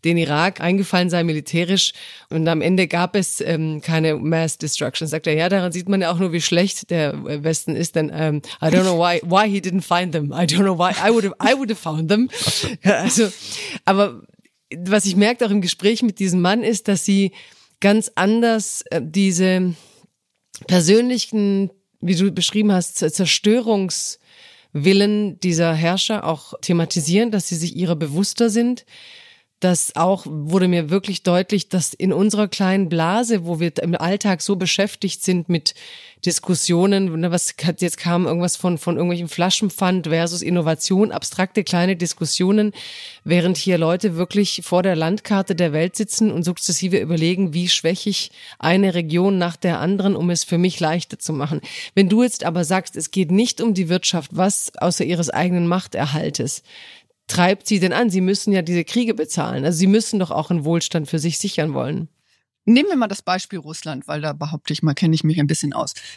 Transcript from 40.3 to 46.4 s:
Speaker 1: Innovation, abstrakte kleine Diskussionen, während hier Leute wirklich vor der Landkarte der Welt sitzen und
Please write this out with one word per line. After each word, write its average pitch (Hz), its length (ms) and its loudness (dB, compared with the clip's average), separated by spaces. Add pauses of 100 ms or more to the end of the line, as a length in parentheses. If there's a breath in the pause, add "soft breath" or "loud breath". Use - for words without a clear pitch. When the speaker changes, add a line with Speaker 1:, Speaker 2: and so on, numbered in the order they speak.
Speaker 1:
Innovation, 175 720 0
abstrakte - 500 -4
kleine 180 340 0
Diskussionen, 185 760 0 (520 loud breath)
während 175 340 2
hier 185 180 0
Leute 170 400 0
wirklich 175 480 0
vor 180 180 2
der 180 140 2
Landkarte 190 580 0
der 165 200 0
Welt 165 200 0
sitzen 214 360 0
und 175 120 -2